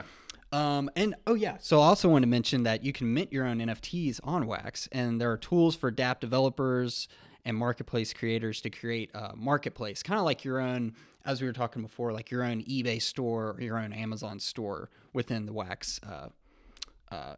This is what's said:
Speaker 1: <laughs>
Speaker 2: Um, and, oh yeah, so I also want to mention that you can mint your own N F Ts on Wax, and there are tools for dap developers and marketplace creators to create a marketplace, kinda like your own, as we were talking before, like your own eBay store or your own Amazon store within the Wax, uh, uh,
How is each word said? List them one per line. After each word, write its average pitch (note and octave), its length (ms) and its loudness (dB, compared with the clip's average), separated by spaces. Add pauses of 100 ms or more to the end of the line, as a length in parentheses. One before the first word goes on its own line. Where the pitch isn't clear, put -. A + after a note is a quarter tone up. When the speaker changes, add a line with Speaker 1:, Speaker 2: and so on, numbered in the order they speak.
Speaker 1:
<laughs> - 40 -14 (480)
Speaker 2:
Um, C#3+ 420 0
and, G3+ 220 0 (100)
oh A3+ 80 4
yeah, G#3 260 0
so D#3 200 6
I D3 60 10
also F#3+ 220 8
want D3 140 10
to A#2+ 60 6
mention B2 340 4
that A2+ 220 2
you C#3 80 0
can A#2 200 -2
mint D#3+ 200 0
your C3+ 120 0
own A#2+ 160 -2
N A#2 80 -2
F A2 120 -4
Ts D#3+ 420 -4
on D3 240 -2
Wax, - 460 -6
and A#2+ 280 0
there A#2+ 120 2
are A2 40 0
tools E3 380 4
for C3 160 0
dap B2+ 300 0
developers B2+ 880 0 (360)
and A2+ 120 -2
marketplace A#2 580 -2
creators A2+ 460 -2
to A2+ 100 -6
create A2+ 420 -6
a G#2 220 -10
marketplace, A#2+ 680 -2
kinda G3 180 0
like D#3 220 0
your C3 160 -2
own, B2 340 -2 (300)
as C3+ 180 -4
we B2+ 60 -2
were B2 40 -2
talking A#2+ 300 -4
before, A#2 300 -6
like A2+ 180 -8
your B2 140 -2
own A#2 180 -2
eBay A#2+ 400 -2
store A2+ 520 -2
or G#2+ 60 -10
your A2+ 160 -4
own A2 160 -4
Amazon A2 460 -6
store G2+ 500 -6 (240)
within A#2 340 -2
the G#2+ 60 -10
Wax, F#2 520 -6
uh, D2 240 -12 (800)
uh, D2 280 -12